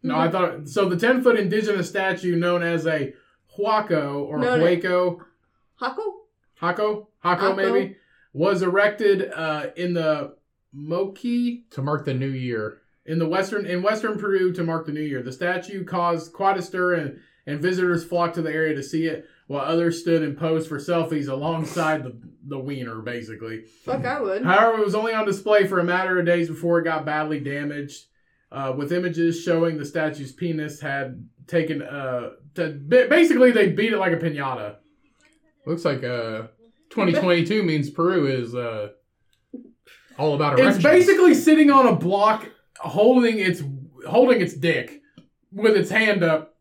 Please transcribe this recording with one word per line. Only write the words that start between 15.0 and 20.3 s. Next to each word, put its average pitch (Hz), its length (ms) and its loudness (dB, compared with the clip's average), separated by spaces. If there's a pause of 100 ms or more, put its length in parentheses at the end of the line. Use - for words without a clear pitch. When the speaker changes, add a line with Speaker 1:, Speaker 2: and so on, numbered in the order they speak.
Speaker 1:
year. 147 220 -6
The 127 80 -10
statue 180 520 -6
caused 170 500 -4
quite 190 240 0
a 180 40 -6
stir 180 340 -2
and, 147 240 -6 (280)
and 147 140 -6
visitors 180 440 0
flocked 170 300 -2
to 170 80 -4
the 156 100 -4
area 156 220 0
to 139 80 -8
see 165 240 -4
it, 160 180 -6 (220)
while 139 180 -6
others 170 360 0
stood 165 200 2
and 143 160 -4